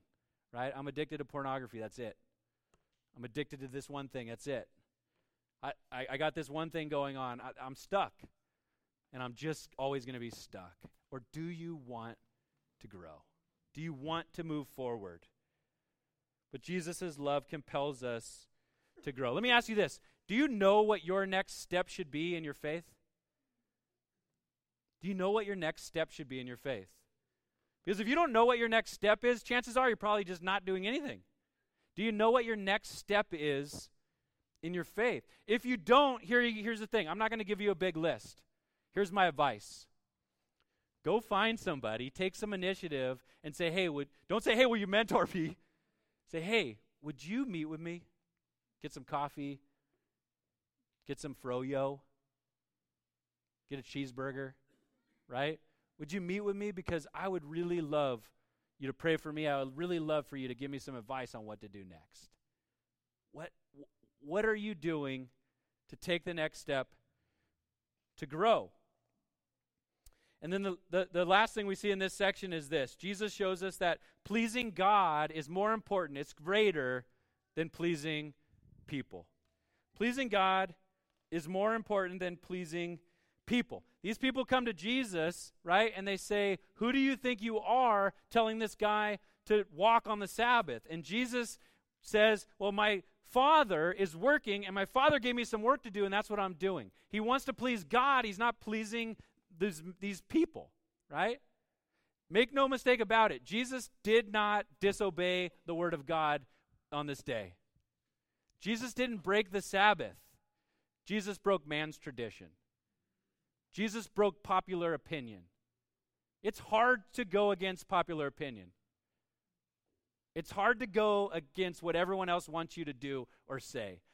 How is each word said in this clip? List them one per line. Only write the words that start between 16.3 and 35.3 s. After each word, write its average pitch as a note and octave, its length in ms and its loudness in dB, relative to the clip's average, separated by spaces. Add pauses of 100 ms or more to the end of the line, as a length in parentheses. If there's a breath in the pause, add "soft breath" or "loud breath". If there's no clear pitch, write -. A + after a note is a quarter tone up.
But C3 100 -12
Jesus' E3+ 580 -6
love C#3+ 280 -2
compels C#3+ 560 -6
us A#2 440 -8 (560)
to D3 80 -6
grow. B2+ 220 -2
Let F#3+ 100 0
me B3 80 2
ask A#3+ 180 4
you A3 60 -4
this. F#3+ 240 0 (280 soft breath)
Do G3 80 -2
you D4 120 4
know G#3 340 6
what G#3 220 2
your F#3+ 220 0
next F#3+ 360 -4
step F3+ 280 -2
should D#3+ 220 -10
be E3 240 -2
in D#3+ 80 -6
your C#3+ 100 -6
faith? D#3 320 -6 (2250)
Do E3+ 60 -10
you G3+ 60 -2
know F#3 180 2
what G#3+ 140 2
your G3+ 100 -4
next E3 300 -4
step D#3+ 260 -4
should D3+ 160 -12
be C3 120 -8
in B2+ 80 -8
your B2 100 -10
faith? G#2+ 320 -6 (960)
Because F#3 140 0
if G#3 80 -4
you C4 80 2
don't D#4+ 180 4
know A3+ 120 8
what B3 140 4
your A#3 80 2
next A3+ 240 2
step G#3+ 320 2
is, A#3+ 180 2
chances A#3+ 360 -2
are B3+ 100 4
you're A3+ 100 2
probably G#3 260 0
just F3 200 -10
not F#3+ 220 -2
doing F#3 200 -2
anything. A#3 360 -4 (720)
Do G3 80 -2
you A3+ 80 2
know G#3+ 200 4
what B3 140 6
your A3+ 100 -2
next G3+ 420 -2
step G#3 340 2
is D3 580 -4 (720)
in E3+ 120 -6
your F3 100 -2
faith? G#3 400 -2 (240 soft breath)